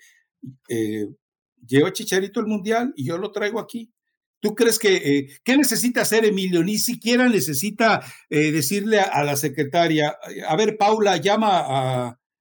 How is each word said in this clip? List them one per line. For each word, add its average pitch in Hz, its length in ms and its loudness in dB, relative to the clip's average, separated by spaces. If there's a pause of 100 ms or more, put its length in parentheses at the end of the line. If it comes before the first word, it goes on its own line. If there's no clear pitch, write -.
(680)
eh, 110 380 -4 (600)
"Lleva 151 280 2
Chicharito 196 480 -4
al 214 60 -4
Mundial 220 500 -2
y 131 80 -6
yo 165 120 -4
lo 202 140 -8
traigo 208 300 -6
aquí", - 320 -14 (480)
¿tú 214 120 -2
crees 220 260 2
que, 190 180 2
eh, 143 300 0 (180)
qué 247 100 2
necesita 247 460 2
hacer 220 240 2
Emilio? 190 360 2
Ni 208 160 0
siquiera 240 520 0
necesita, 196 720 0 (280)
eh, 151 220 2
decirle 202 480 0
a, 190 40 4
a 147 200 0
la 143 140 0
secretaria, 151 800 0 (280)
"A 160 120 0
ver, 214 180 0
Paula, 208 400 2
llama 196 500 2
a", 127 540 -2 (220)